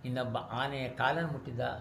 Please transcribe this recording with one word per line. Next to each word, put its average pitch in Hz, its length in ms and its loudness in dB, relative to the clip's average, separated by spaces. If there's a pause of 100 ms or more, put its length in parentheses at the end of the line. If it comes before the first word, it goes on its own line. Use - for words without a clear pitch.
ಇನ್ನೊಬ್ಬ 123 320 0
ಆನೆಯ 131 520 0
ಕಾಲನ್ನು 151 440 2
ಮುಟ್ಟಿದ 123 280 -4 (200)